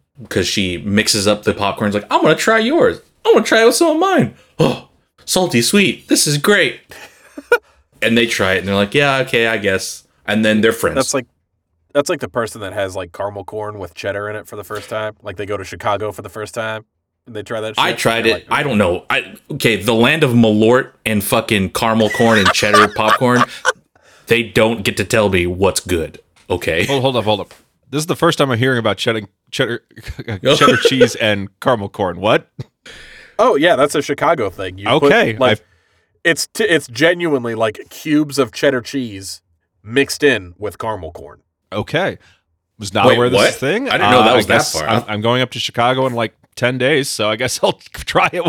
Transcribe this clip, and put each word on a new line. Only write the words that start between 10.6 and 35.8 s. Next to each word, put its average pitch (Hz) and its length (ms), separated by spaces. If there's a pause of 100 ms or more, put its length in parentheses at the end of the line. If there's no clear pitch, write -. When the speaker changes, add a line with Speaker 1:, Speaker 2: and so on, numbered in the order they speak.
Speaker 1:
they're 113 120
friends. 85 220
Speaker 2:
That's 131 200
like, 127 120 (680)
that's 143 160
like 170 120
the - 80
person 113 320
that 95 120
has, 95 220
like, 92 180
caramel 101 300
corn 107 380
with 87 140
cheddar 101 360
in 107 60
it 104 100
for - 80
the 104 80
first 101 260
time. 107 320
Like, 104 160
they 104 100
go 104 100
to 98 80
Chicago 104 480
for 104 100
the 104 60
first 107 260
time 110 300 (420)
and 120 80
they 104 80
try 110 180
that 110 160
Speaker 1:
I 156 140
Speaker 2:
shit, - 80
Speaker 1:
tried 113 200
Speaker 2:
and 113 80
Speaker 1:
it. 113 40
Speaker 2:
they're 104 80
like, - 140
Speaker 1:
I 135 100
don't 131 160
know. 90 320
I, 120 240 (160)
okay, 120 320
the 117 120
land 139 280
of 139 80
Malort 117 600 (120)
and 104 200
fucking 107 460
caramel 113 400
corn 113 280
and 92 140
cheddar 104 360
<laughs> - 60
popcorn, 117 460 (880)
they 117 160
don't 110 400
get 110 140
to 104 60
tell 107 240
me 90 200
what's 92 320
good. 80 400 (280)
Okay. 87 380
Speaker 3:
Hold, 135 160
hold 131 140
up, 107 80
hold 104 160
up. - 120 (380)
This 135 80
is 156 80
the 175 100
first 165 220
time 135 140
I'm 113 60
hearing 127 200
about 110 200
cheddar, 113 240 (280)
cheddar, 117 320 (120)
<laughs> - 300
Speaker 1:
<laughs> - 20 (300)
Speaker 3:
cheddar 143 200
cheese 127 400
and 104 320 (100)
caramel 110 300
corn. 90 320
What? 113 280 (920)
Speaker 2:
Oh 220 160
yeah, 156 180
that's 143 220
a 147 60
Chicago 143 480
thing. 95 280
You 98 80 (140)
put, - 40
Speaker 3:
Okay, 156 320
Speaker 2:
like, 120 220
Speaker 3:
I've - 40 (600)